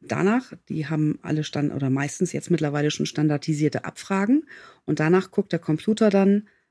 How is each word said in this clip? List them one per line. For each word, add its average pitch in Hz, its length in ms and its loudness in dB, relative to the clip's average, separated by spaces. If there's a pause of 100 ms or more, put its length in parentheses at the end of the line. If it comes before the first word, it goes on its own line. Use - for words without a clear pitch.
danach, 214 520 0 (160)
die 156 180 -6
haben 156 360 0
alle 151 200 -2
stand-, 147 300 -4
oder 135 160 -2
meistens 139 420 -2
jetzt - 200 -6
mittlerweile 147 400 0
schon 147 160 -4
standardisierte 151 800 -2
Abfragen. 208 600 0 (400)
Und 151 140 -2
danach 175 320 2
guckt - 200 -2
der 165 80 -2
Computer 214 500 0
dann, 196 380 4 (240)